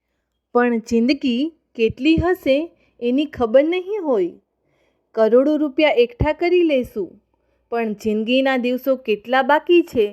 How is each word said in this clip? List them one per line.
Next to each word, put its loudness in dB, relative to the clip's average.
પણ 0
જિંદગી -2
કેટલી 0
હશે 0
એની -2
ખબર 0
નહીં -4
હોય. -2
કરોડો 2
રૂપિયા 0
એકઠા 0
કરી 0
લેશું, -2
પણ -4
જિંદગીના -2
દિવસો -2
કેટલા -2
બાકી 2
છે -2